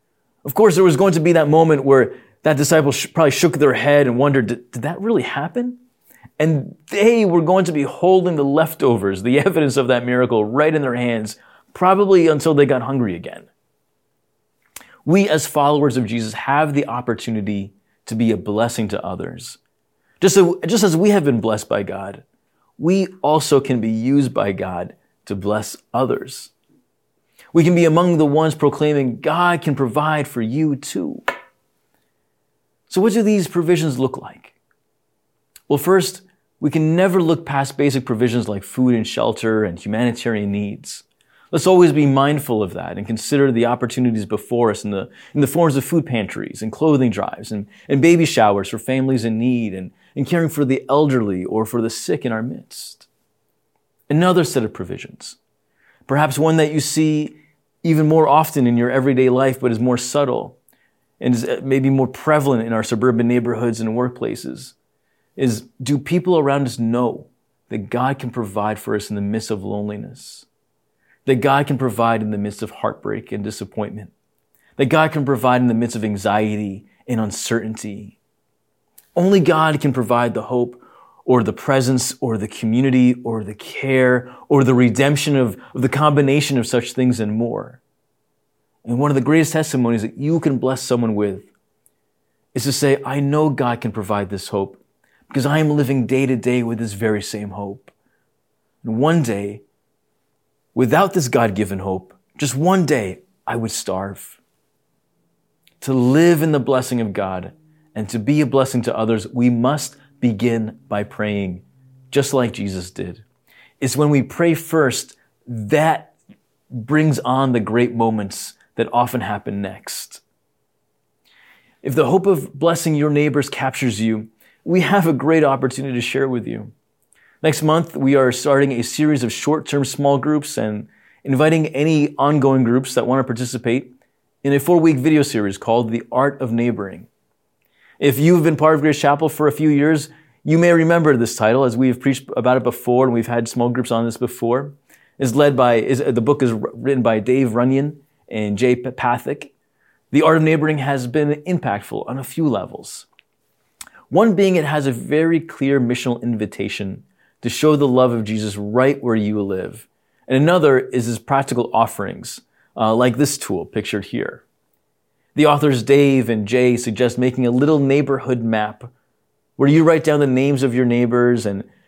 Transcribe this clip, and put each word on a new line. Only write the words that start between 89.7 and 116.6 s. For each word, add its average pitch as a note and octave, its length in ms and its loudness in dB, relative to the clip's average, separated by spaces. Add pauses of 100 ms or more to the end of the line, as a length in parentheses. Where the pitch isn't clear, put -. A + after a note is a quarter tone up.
that A2 160 -8
you D3+ 240 -2
can C#3 160 0
bless B2+ 240 -4
someone A#2+ 340 -2
with G2+ 300 -4 (1080)
is B2 120 -6
to C#3 80 -2
say, C#3 320 2
"I C#3 160 -4
know D3+ 280 2
God B2 300 -2
can G#2+ 140 -6
provide G2+ 360 -4
this F#2+ 200 -10
hope G2 280 -4 (520)
because C3+ 160 -2
I D3 140 2
am D#3 100 2
living C3+ 360 0
day C3 200 0
to C3 100 0
day A#2+ 280 0
with A#2 160 -4
this A2+ 120 -6
very G#2 300 -2
same G#2 300 -10
hope." G2+ 400 -14 (920)
And A2+ 160 -4
one D#3+ 240 2
day, G#2 380 -6 (1120)
without D3+ 400 2
this D3 160 0
God-given G#2 500 0
hope, F#2+ 340 -8 (240)
just B2+ 180 -4
one F3+ 300 2
day, A2 340 -2 (280)
I - 80 -6
would A2+ 160 -6
starve. - 680 -10 (1400)
To C3+ 140 -4
live D3 480 4
in D#3+ 100 2
the D3 80 2
blessing B2+ 400 -2
of G#2+ 140 -4
God F#2+ 400 -6 (420)
and G#2+ 140 -6
to A#2 100 -6
be C#3+ 220 0
a D3 40 0
blessing B2+ 360 0
to A#2 160 -4
others, A2 320 -2
we B2 200 0
must B2 460 -2 (240)
begin A2+ 580 -2 (120)
by G#2 140 -4
praying, G2+ 600 -6 (480)
just C#3 220 0
like A#2+ 180 0
Jesus F#2+ 400 -8
did. F2+ 320 -12 (560)
It's B2+ 160 -4
when D3 140 2
we C#3+ 140 2
pray E3+ 320 0
first D#3 600 -2 (320)
that B2 680 -2 (540)